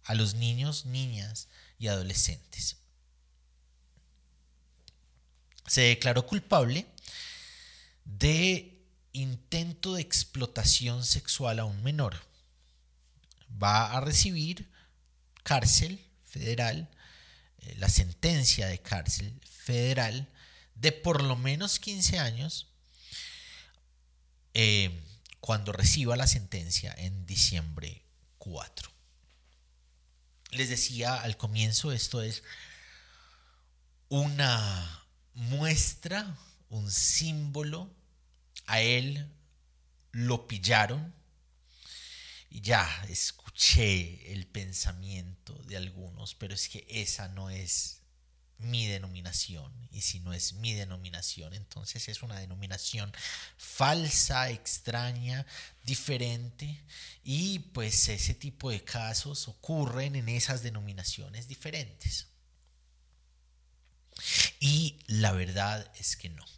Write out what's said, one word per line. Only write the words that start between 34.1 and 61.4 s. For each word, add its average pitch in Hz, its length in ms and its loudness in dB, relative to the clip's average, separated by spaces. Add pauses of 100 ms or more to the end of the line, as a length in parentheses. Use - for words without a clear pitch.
muestra, 151 1040 0 (320)
un 107 200 -4
símbolo. 151 1040 0 (720)
A 113 140 2
él 131 500 2 (840)
lo 120 360 0
pillaron. 113 680 2 (1400)
Y 113 120 -12
ya 98 280 4 (200)
escuché 90 1200 2
el 98 160 -6
pensamiento 92 1080 -8 (120)
de 98 100 -12
algunos, 92 580 -10
pero 98 220 -10
es - 140 -2
que - 200 -16
esa 107 380 -4
no 95 220 -10
es - 520 -4 (580)
mi 117 280 -2
denominación, 90 840 -6 (200)
y 101 100 -8
si - 180 -4
no 87 140 -6
es 87 200 -2
mi 110 200 -4
denominación, 90 800 -8
entonces 101 560 -12
es 107 140 -10
una 107 160 -10
denominación 95 760 -8 (420)
falsa, 143 920 2
extraña, 123 960 -4 (380)
diferente, 123 1000 -4 (400)
y 170 360 -2
pues 113 500 2
ese 101 240 0
tipo 135 380 -6
de 104 120 -4
casos 117 640 -2
ocurren 139 680 -4
en 120 120 -2
esas 120 360 0
denominaciones 104 840 -8